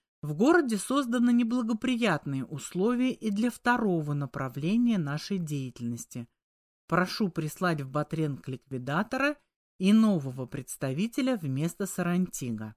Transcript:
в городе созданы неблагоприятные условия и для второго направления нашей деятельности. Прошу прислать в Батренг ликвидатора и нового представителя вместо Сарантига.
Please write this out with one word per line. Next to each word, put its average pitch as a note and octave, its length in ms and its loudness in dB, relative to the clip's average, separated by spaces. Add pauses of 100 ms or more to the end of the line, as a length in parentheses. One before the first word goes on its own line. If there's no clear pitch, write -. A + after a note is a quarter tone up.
(220)
в D3+ 140 -6
городе B3+ 420 4
созданы B3 560 2
неблагоприятные A3+ 1120 0
условия A#3+ 680 0
и - 200 -4
для G#3+ 180 2
второго G3 640 0
направления D3 880 0
нашей D3+ 400 -2
деятельности. B2+ 880 -6 (600)
Прошу F3+ 420 0
прислать D#3+ 520 -2
в C3 80 -8
Батренг D3 580 -4
ликвидатора D3 880 -4 (440)
и F#3+ 140 6
нового D3 520 2
представителя F#3+ 920 -4
вместо D#3+ 500 -2
Сарантига. C#3 880 -2